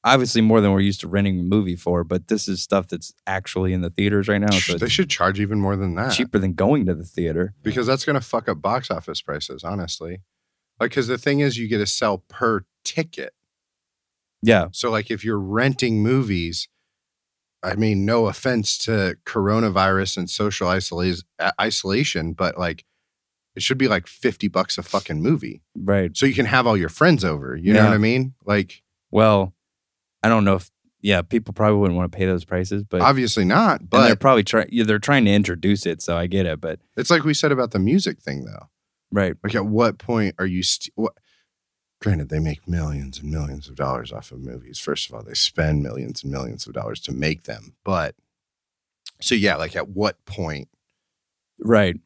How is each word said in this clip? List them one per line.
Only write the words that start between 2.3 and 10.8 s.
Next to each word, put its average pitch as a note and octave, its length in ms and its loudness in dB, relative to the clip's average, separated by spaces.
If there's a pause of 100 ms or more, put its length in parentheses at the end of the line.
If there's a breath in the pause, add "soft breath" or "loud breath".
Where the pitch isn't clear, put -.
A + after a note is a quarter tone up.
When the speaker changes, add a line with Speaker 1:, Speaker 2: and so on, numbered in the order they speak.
Speaker 1:
is F#2 140 -4
stuff F#2+ 260 0
that's - 240 -10 (140)
actually F#2+ 460 -2
in F2+ 80 0
the E2+ 100 -4
theaters G2+ 380 0
right G2+ 120 2
now. G#2 100 2
So F#2 260 0
Speaker 2:
They A2 100 -2
Speaker 1:
it's A2 60 0
Speaker 2:
should F#3 180 0
charge G2 300 0
even G#2 200 -2
more G2 160 0
than F#2+ 180 -2
that. A#2 180 -2
Speaker 1:
cheaper A#2+ 260 -2
than F#2+ 160 0
going G#2+ 320 0
to F2+ 80 0
the D#2+ 100 -10
theater. F2 580 -4
Speaker 2:
Because A2+ 240 -2
that's B2+ 180 -2
gonna C#3+ 160 0
fuck A#2 280 -4
up D#2 120 -4
box B2 300 -4
office E2 320 -8
prices, C#2+ 420 -10
honestly. F2 560 -8 (600)